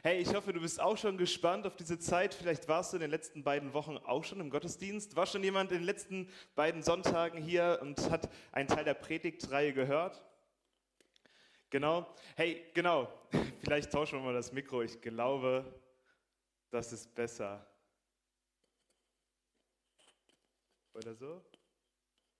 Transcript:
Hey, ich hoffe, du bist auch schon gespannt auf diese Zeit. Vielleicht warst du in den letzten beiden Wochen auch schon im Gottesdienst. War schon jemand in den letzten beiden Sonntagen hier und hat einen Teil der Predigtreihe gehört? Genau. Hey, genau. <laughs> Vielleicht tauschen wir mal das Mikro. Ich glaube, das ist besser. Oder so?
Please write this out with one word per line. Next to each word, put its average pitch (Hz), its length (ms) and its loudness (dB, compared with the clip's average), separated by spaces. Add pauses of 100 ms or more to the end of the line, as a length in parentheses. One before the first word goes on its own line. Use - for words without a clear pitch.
Hey, 180 180 4
ich 175 140 0
hoffe, 202 200 0
du 170 80 -2
bist 165 180 -4
auch 190 180 4
schon 196 200 0
gespannt 180 500 2
auf 175 80 -6
diese 165 240 -4
Zeit. 185 340 2
Vielleicht 170 340 -2
warst 175 260 2
du 185 40 -2
in 170 40 -2
den 147 100 -2
letzten 156 320 -6
beiden 143 300 0
Wochen 147 240 -2
auch 147 260 -2
schon 196 160 -8
im 156 100 -6
Gottesdienst. 185 680 -6
War 175 100 4
schon 196 180 -2
jemand 190 280 2
in 180 80 0
den 170 40 -2
letzten 190 460 -4 (260)
beiden 160 280 2
Sonntagen 170 580 2
hier 170 400 4
und 143 280 -4
hat 165 200 0 (220)
einen 139 160 0
Teil 151 180 2
der 147 80 2
Predigtreihe 147 800 0
gehört? 139 500 0 (1500)
Genau. 156 380 2 (280)
Hey, 165 280 0 (100)
genau. 165 380 4 (200)
<laughs> - 300 -2
Vielleicht 147 300 0
tauschen 147 280 0
wir 131 60 -4
mal 127 80 0
das 120 200 -2
Mikro. 131 280 -2
Ich 113 200 -4
glaube, 127 640 0 (1040)
das 117 240 -4
ist - 200 -14
besser. 104 540 -6 (3250)
Oder 113 200 -8
so? 151 300 -14 (960)